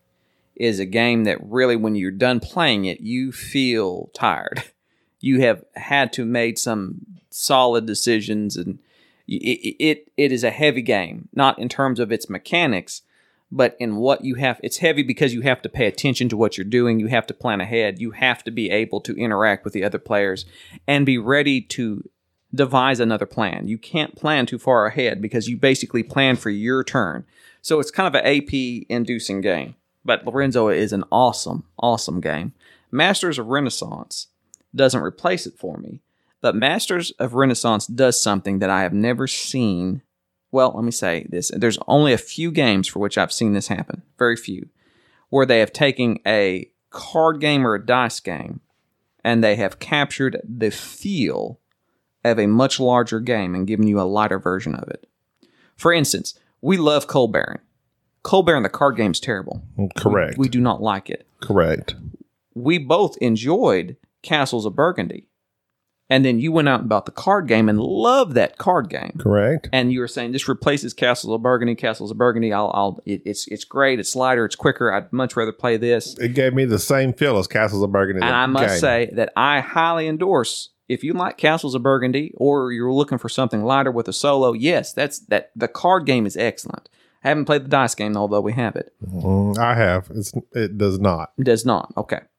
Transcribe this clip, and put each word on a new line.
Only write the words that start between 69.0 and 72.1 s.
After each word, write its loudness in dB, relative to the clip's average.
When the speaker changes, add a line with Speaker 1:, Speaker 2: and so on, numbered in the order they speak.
Speaker 2:
Correct. 2
Speaker 1:
And 2
you -2
were -4
saying, -6
"This -4
replaces 0
Castles 0
of 0
Burgundy. 2
Castles -6